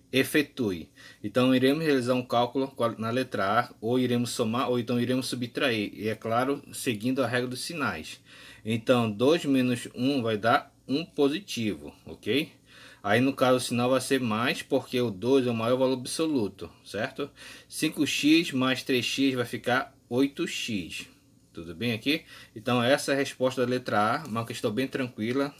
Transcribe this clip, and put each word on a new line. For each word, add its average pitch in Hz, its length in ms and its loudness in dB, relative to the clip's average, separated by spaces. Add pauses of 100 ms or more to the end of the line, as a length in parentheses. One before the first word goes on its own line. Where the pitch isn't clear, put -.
(120)
"Efetue." 127 800 0 (340)
Então, 127 300 4
iremos 131 280 4
realizar 131 300 2
um 127 100 2
cálculo 123 460 0
com 127 160 -2
a, 117 140 2
na 110 100 -4
letra 117 520 0
A, 127 200 -8
ou 120 180 0
iremos 120 300 0
somar, 120 400 -2
ou 123 100 2
então 120 220 0
iremos 127 280 -2
subtrair. 120 680 -2
E, 104 140 -4
é 110 60 -2
claro, 127 480 -2 (120)
seguindo 127 500 -2
a - 20 0
regra 123 220 -2
dos 123 140 -8
sinais. 117 580 -6 (420)
Então, 113 480 2
dois 139 360 2
menos 127 480 2
um 131 260 0
vai 113 160 0
dar 113 340 2 (160)
um 147 200 -2
positivo, 117 840 -2 (140)
ok? 113 480 -4 (500)
Aí, 101 200 4
no 135 100 2
caso, 131 240 4
o 127 40 0
sinal 120 280 -2
vai 131 140 2
ser 135 180 0
mais, 123 400 -2
porque 127 400 -2
o 120 100 0
dois 123 360 2
é 123 40 0
o 117 40 -2
maior 113 240 0
valor 131 160 2
absoluto, 123 760 -2 (140)
certo? 131 460 -6 (360)
Cinco 151 400 -2
x 160 460 4
mais 127 300 0
três 123 240 0
x 135 280 0
vai 123 120 -2
ficar 123 500 -4 (140)
oito 139 380 0
x. - 580 -6 (460)
Tudo 85 220 -12
bem 117 180 -2
aqui? 139 300 -2 (340)
Então, 123 260 0
essa 143 300 2
é - 20 2
a 135 40 0
resposta 127 420 -2
da 123 100 2
letra 123 300 0
A, 123 240 0
uma 113 200 -4
questão 117 260 -4
bem 131 180 -2
tranquila. 131 720 -4